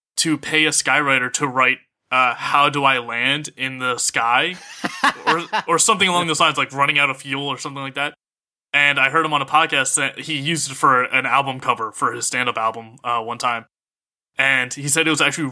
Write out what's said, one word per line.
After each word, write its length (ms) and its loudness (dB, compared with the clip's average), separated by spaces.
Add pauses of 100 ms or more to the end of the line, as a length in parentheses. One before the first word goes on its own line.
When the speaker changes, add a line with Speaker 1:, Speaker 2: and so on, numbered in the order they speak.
(180)
Speaker 1:
to 200 0
pay 280 0
a 40 2
skywriter 640 0
to 140 -2
write, 320 2 (320)
uh, 240 2
"How 340 2
do 140 -2
I 160 4
land 580 -2
in 220 -8
the 180 -2
sky?" 580 0 (680)
or, 180 2 (120)
Speaker 2:
<laughs> 120 -4
Speaker 1:
or 120 2
something 280 2
along 200 2
those 120 -2
lines, 180 2
like 160 -2
running 260 2
out 100 2
of 80 -4
fuel 300 -6
or 100 -4
something 240 -10
like 140 -10
that. 180 -4 (580)
And 280 4
I 100 4
heard 160 2
him 80 -2
on 80 2
a 60 -4
podcast 480 2
that 240 -2
he 180 -6
used 320 -2
it 60 -12
for 280 4
an 220 0
album 340 0
cover 320 -2
for 220 -4
his 140 -6
stand-up 300 -2
album, 460 -4
uh, 180 -2
one 180 -8
time. 260 -4 (720)
And 320 2
he 160 -8
said 200 2
it 20 2
was 120 2
actually 300 0